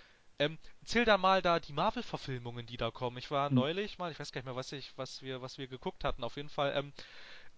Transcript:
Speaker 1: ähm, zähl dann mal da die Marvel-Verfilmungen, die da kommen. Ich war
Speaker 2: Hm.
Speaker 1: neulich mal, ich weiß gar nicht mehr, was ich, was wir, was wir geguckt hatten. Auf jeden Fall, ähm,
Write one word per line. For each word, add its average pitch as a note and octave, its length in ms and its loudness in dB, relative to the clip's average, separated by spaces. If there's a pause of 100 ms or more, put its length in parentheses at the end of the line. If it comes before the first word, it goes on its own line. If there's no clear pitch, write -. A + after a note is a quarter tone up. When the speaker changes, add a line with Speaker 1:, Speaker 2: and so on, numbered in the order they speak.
(400)
Speaker 1:
ähm, D3+ 200 2 (260)
zähl A#3 200 4
dann G3+ 160 8
mal F#3+ 200 6
da E3+ 180 4
die C#3+ 140 -6
Marvel-Verfilmungen, C3+ 920 -2
die A#2 100 -8
da A#2 140 0
kommen. B2 260 -4
Ich - 140 -8
war C#3+ 180 4
Speaker 2:
Hm. C3 100 8
Speaker 1:
neulich F3 400 2
mal, F3 120 -4
ich - 80 -10
weiß D3 140 -8
gar D3 80 -6
nicht A#2+ 40 -10
mehr, B2+ 120 -6
was C3 160 -6
ich, C3 240 -10
was - 260 -8
wir, C3 180 -6
was B2+ 160 -10
wir C3+ 100 -6
geguckt C3 380 -6
hatten. B2+ 180 0
Auf A#2 140 -4
jeden C#3+ 120 -6
Fall, C#3+ 280 2
ähm, C#3+ 160 0 (640)